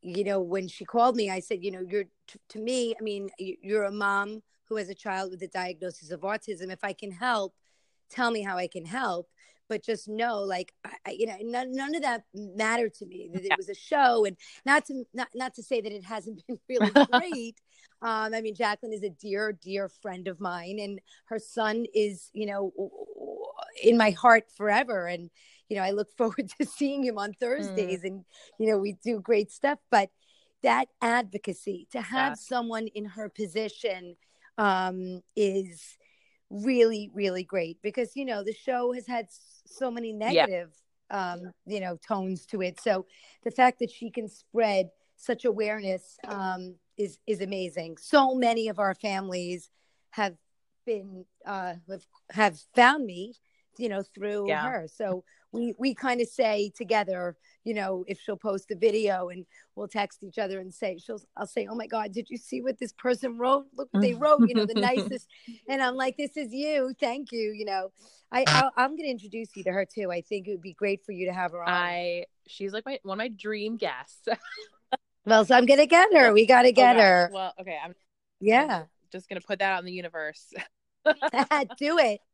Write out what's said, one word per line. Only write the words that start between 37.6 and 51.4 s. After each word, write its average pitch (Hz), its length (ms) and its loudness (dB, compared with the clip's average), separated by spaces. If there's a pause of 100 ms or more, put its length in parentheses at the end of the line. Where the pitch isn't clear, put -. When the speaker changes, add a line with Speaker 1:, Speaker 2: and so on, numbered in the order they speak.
Speaker 1:
because, 214 340 -6
you 269 100 -6
know, 214 180 -6
the 214 100 -6
show 247 400 -2
has 247 140 -10
had 240 180 -6
s-, - 400 -20
so 254 260 -6
many 233 220 -8 (120)
Speaker 2:
Yeah. 302 200 4
Speaker 1:
negative, 175 280 -6 (380)
um, 180 400 -6 (140)
you 202 140 -6
know, 180 180 -6
tones 190 500 -6
to 202 140 -6
it. 180 180 -6
So 190 260 0 (380)
the 226 80 -4
fact 247 280 4
that 240 120 -4
she 233 180 -12
can - 200 -8
spread 202 600 0 (260)
such 240 300 -6
awareness, 208 720 -4 (100)
um, 185 480 -6 (220)
is, 202 300 -6
is 196 140 -2
amazing. 175 560 -8
So 269 360 4
many 233 360 2
of 208 100 -6
our 196 160 2
families 180 760 -6 (420)
have 196 240 -4 (500)
been, 196 400 -8 (200)